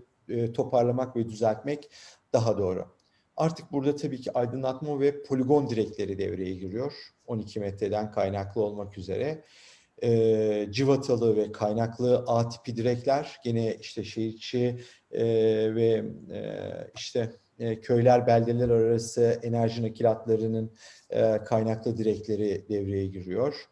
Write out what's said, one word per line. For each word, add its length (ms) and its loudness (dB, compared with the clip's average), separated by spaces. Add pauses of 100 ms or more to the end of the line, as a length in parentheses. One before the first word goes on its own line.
(300)
e, 240 -2
toparlamak 600 0
ve 140 -2
düzeltmek 600 -2 (440)
daha 240 2
doğru. 280 -2 (520)
Artık 340 -2
burada 240 0
tabii 260 -6
ki 120 -8
aydınlatma 680 -2
ve 240 2
poligon 460 2
direkleri 480 -2
devreye 360 -4
giriyor. 400 -6 (340)
On 120 -4
iki 200 -8
metreden 520 -4
kaynaklı 500 -2
olmak 360 -4
üzere. 460 -6 (600)
E, 680 4
cıvatalı 640 2
ve 160 0
kaynaklı 640 0 (100)
A 220 2
tipi 260 -10
direkler, 680 0
gene 320 0
işte 280 -10
şehir 300 -4
içi, 460 -2 (320)
e, 140 0 (500)
ve, 300 4 (260)
e, 400 -8 (240)
işte, 380 -4 (260)
e, 200 -4
köyler, 480 6
beldeler 420 4
arası 720 2
enerji 400 0
nakilatlarının, 880 0 (380)
e, 340 2
kaynaklı 540 0
direkleri 720 -2
devreye 380 -2
giriyor. 480 -4 (160)